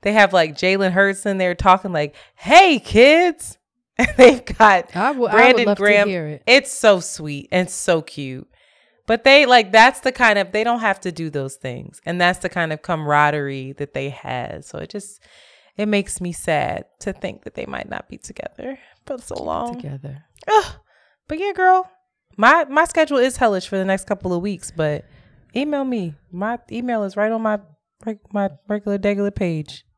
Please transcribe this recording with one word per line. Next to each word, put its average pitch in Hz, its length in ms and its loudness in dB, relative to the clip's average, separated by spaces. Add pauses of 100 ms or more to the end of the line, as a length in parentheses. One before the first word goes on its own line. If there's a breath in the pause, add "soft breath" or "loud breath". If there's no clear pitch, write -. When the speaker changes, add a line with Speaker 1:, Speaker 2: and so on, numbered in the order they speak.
Speaker 1:
They 202 100 -2
have, 202 180 6
like, 160 240 2
Jalen 190 360 0
Hurts 196 340 0
in 196 140 -2
there 180 160 0
talking 190 360 2
like, 151 240 -4 (200 soft breath)
"Hey, 320 440 6
kids." 311 840 2
<laughs> - 40 -20 (300)
And 247 100 0 (100)
they've 254 280 8
got 196 500 2
Speaker 2:
I 220 180 0
w-, 247 140 -2
I - 20 -2
would - 20 -2
Speaker 1:
Brandon 240 340 4
Speaker 2:
love 202 120 0
to 190 60 -6
Speaker 1:
Graham. 208 240 4
Speaker 2:
hear 180 200 -6
it. 151 200 -12
Speaker 1:
It's 262 240 4
so 202 300 4
sweet 147 500 -12
and 180 180 -2
so 165 320 -2
cute. 131 460 -14 (580)
But 226 180 -2
they, 277 220 6
like, 233 260 4
that's 226 280 6
the 262 120 -2
kind 220 280 2
of, 190 140 -4
they 214 100 -2
don't 233 160 -2
have 202 220 -2
to 180 100 -8
do 160 180 -8
those 139 260 -8
things. 131 500 -14
And 175 140 -8
that's 180 200 0
the 180 100 -6
kind 165 240 -6
of 156 80 -12
camaraderie 147 920 -2
that 143 200 -12
they 139 160 -8
had. - 560 -12
So - 140 -14
it - 100 -14
just, - 320 -16 (560 soft breath)
it 208 100 -4
makes 202 320 -4
me 175 120 -8
sad - 540 -4 (160)
to 190 120 -8
think - 300 -12
that - 100 -18
they - 140 -12
might - 220 -12
not - 200 -12
be - 80 -18
together - 640 -16 (260 soft breath)
for 262 140 -12
so - 240 -14
long. 82 320 -8
Speaker 2:
Together. 139 480 -16 (280)
Speaker 1:
Ugh. - 220 0 (540 loud breath)
But 311 100 -10
yeah, 403 160 -6
girl, 370 340 2 (500)
my, 285 280 4
my 294 200 0
schedule 311 340 -2
is 247 180 -2
hellish 202 300 -2
for 196 100 -6
the 190 80 -4
next 190 220 -4
couple 180 260 -4
of 170 80 -4
weeks, 196 300 -10
but 151 340 -4 (500 soft breath)
email 285 280 -4
me. 208 320 -6 (160)
My 208 260 -6 (140)
email 233 320 -6
is 190 120 -8
right 214 160 -2
on 226 120 -4
my 214 160 -2 (440)
reg-, 214 160 -10 (140)
my 196 160 -2 (180)
regular 208 300 -4
degular 202 380 -4
page. 165 500 -8 (120)